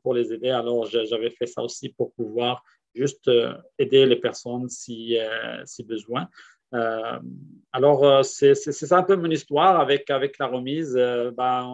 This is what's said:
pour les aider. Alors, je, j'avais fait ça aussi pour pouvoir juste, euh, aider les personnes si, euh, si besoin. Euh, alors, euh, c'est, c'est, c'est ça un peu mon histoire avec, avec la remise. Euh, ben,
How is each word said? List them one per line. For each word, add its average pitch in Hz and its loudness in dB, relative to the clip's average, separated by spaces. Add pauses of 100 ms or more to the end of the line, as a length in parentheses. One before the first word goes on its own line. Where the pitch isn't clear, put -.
pour 127 -2
les 113 -2
aider. 117 -6
Alors, 117 -2
je, 110 -2
j'avais 113 -4
fait 120 -6
ça 120 -10
aussi 120 -10
pour - -6
pouvoir 120 -4 (320)
juste, 135 -4
euh, 120 4 (260)
aider 135 6
les 123 4
personnes 123 -6
si, 117 -6
euh, 113 -6
si - -16
besoin. 113 -8 (480)
Euh, 113 -4 (520)
alors, 139 4
euh, 139 8
c'est, 139 4
c'est, 139 0
c'est 143 -10
ça 180 4
un 185 4
peu 190 2
mon 170 -2
histoire 160 2
avec, 139 0
avec 135 -2
la 139 -2
remise. 131 -6
Euh, 123 0
ben, 127 -2 (100)